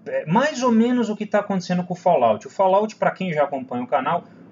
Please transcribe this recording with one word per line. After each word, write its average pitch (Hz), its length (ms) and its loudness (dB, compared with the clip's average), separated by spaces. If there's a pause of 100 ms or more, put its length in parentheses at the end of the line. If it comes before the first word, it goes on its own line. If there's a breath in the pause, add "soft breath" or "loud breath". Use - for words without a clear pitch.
é, 135 180 -4
mais 247 380 0
ou 247 100 2
menos 233 380 2
o 208 60 -4
que 208 100 -8
tá 208 140 0
acontecendo 180 440 -4
com 180 80 -8
o 170 40 -8
Fallout. 127 500 2
O - 40 -16
Fallout, 196 460 2
pra 175 140 2
quem 185 200 -6
já 151 140 2
acompanha 127 400 -6
o - 20 -16
canal, 151 380 -2 (280 loud breath)